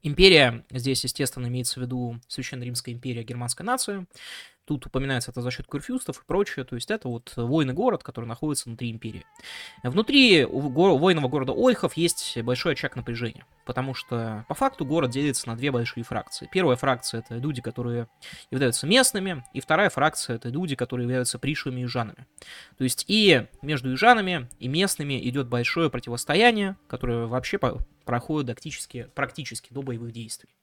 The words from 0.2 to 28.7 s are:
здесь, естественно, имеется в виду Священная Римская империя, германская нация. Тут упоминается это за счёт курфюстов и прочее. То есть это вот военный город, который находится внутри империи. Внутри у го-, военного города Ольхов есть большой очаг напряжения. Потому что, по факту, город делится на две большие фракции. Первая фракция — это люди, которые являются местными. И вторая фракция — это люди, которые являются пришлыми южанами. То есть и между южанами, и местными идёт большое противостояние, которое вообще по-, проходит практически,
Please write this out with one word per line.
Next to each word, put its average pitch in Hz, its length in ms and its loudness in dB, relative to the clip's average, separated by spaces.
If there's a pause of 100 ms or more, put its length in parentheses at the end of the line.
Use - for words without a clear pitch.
здесь, 127 340 -2
естественно, 127 440 -4
имеется 123 320 -4
в 127 40 -4
виду 123 440 -4
Священная 127 380 -10
Римская 120 280 -8
империя, 117 300 -8
германская 120 420 -8
нация. 202 400 -4 (580)
Тут 147 220 -6
упоминается 131 460 -4
это 123 100 -8
за 120 80 -4
счёт - 160 -8
курфюстов 160 560 -8
и - 40 -20
прочее. 190 400 -2
То - 100 -10
есть 117 160 -8
это 214 160 -6
вот 117 280 -10
военный 131 380 0
город, 214 300 0
который 117 220 -12
находится 135 420 -6
внутри 117 240 -8
империи. 110 340 -12 (560)
Внутри 202 640 8
у 135 240 -2
го-, 160 280 6
военного 156 320 4
города 135 240 -2
Ольхов 226 420 4
есть - 460 0
большой 127 320 0
очаг - 240 -4
напряжения. 120 480 -8 (200)
Потому 131 280 -4
что, 113 540 -6
по - 80 -6
факту, 262 300 -2
город 143 240 2
делится 139 380 -2
на 117 80 -6
две 135 160 -2
большие 120 320 -2
фракции. - 480 -8
Первая 170 240 4
фракция — 120 500 -2
это 117 100 -10
люди, 131 260 -6
которые 120 460 -6 (440)
являются 131 360 0
местными. 190 680 2
И 135 80 -6
вторая 180 280 2
фракция — 139 480 0
это 120 120 -8
люди, 147 260 -2
которые 123 300 -4
являются 123 340 -2
пришлыми 131 420 -4
южанами. 120 460 -6 (500)
То 135 60 -2
есть - 240 -2
и 190 400 6 (140)
между 139 280 -4
южанами, 185 600 4 (100)
и - 80 -8
местными 147 500 0 (120)
идёт 127 180 -2
большое 123 420 0
противостояние, 190 840 0 (120)
которое 117 400 -2
вообще 127 300 -4
по-, 120 220 -2 (280)
проходит 127 400 -2
практически, 120 680 -12